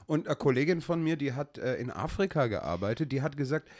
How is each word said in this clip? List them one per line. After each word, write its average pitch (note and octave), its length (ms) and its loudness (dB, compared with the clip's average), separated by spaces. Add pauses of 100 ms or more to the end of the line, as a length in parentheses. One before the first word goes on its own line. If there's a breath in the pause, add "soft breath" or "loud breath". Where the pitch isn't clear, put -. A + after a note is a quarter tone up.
Und D3 220 0
eine D3+ 100 0
Kollegin D3 420 4
von E3 240 -2
mir, D#3+ 140 2
die C#3 160 -2
hat, C#3 240 -6
äh, B2+ 180 -2
in A#2+ 160 -4
Afrika D#3 560 0
gearbeitet, G2+ 640 -2
die C3 100 0
hat C#3+ 140 -2
gesagt, C#3+ 320 -2 (120)